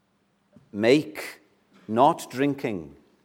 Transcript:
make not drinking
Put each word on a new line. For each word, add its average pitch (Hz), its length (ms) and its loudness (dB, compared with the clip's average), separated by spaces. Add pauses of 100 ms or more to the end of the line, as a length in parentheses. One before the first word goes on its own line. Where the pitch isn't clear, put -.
(720)
make 117 680 0 (480)
not 135 420 2
drinking 120 640 -4 (300)